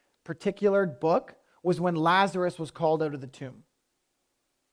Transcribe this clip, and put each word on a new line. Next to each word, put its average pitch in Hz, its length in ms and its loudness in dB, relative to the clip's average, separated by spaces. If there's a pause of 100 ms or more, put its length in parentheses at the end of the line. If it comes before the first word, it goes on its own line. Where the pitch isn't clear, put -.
(240)
particular 196 640 0
book 160 480 0 (280)
was 170 160 0
when 175 140 0
Lazarus 175 640 0
was 160 140 -10
called 160 320 0
out 147 100 -4
of 139 80 -10
the 135 60 -12
tomb. 131 360 -16 (1080)